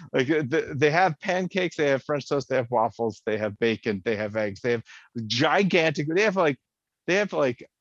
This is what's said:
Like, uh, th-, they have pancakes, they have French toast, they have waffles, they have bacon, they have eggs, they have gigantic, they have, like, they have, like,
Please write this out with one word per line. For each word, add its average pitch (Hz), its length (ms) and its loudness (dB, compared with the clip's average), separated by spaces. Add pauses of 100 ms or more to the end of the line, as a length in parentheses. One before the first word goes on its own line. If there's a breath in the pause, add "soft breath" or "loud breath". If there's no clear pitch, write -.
(120 loud breath)
Like, 131 180 2
uh, 156 180 2
th-, 143 180 0 (100)
they 143 160 4
have 175 280 2
pancakes, 185 560 -2
they 147 120 2
have 135 160 0
French 143 240 -4
toast, 143 200 -2
they 135 80 -2
have 120 140 -2
waffles, 113 560 -2
they 107 120 0
have 104 200 -4
bacon, 110 460 0
they 117 100 0
have 104 220 -4
eggs, 104 240 -4
they 123 120 -2
have 113 120 -2 (420 loud breath)
gigantic, 160 880 2
they 190 80 2
have, 208 140 2
like, 156 220 2 (500)
they 175 80 2
have, 202 160 -2
like, 139 360 -2 (120)